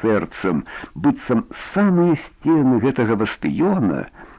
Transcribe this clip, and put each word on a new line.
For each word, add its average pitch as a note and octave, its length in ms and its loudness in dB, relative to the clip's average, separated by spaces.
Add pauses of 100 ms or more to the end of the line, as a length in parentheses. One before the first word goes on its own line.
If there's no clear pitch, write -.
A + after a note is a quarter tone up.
сэрцам, F#2 640 -2 (320)
быццам A3+ 480 0 (240)
самыя F3 560 2
сцены C3 560 2
гэтага B2 400 0
бастыёна G#2 880 -2 (280)